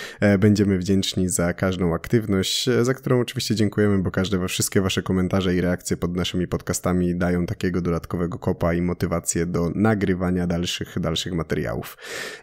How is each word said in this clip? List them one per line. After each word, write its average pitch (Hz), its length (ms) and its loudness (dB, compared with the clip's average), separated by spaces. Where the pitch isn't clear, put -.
E, 101 180 6
będziemy 101 400 4
wdzięczni 95 500 0
za 87 240 0
każdą 90 420 0
aktywność, 98 760 0
e, 117 160 4
za 127 100 0
którą 127 260 0
oczywiście 120 340 -2
dziękujemy, 104 480 2
bo 87 80 -2
każde 95 280 0
wa-, 90 100 -2
wszystkie - 320 0
wasze 95 220 0
komentarze 92 520 0
i 90 60 2
reakcje 90 360 -2
pod 90 200 -4
naszymi 90 320 -2
podcastami 87 680 0
dają 87 300 0
takiego 92 340 -2
dodatkowego 85 580 -2
kopa 87 360 0
i 87 80 0
motywację 85 640 -2
do 87 280 0
nagrywania 92 720 2
dalszych, 87 540 -4
dalszych 82 320 -2
materiałów. 80 640 -4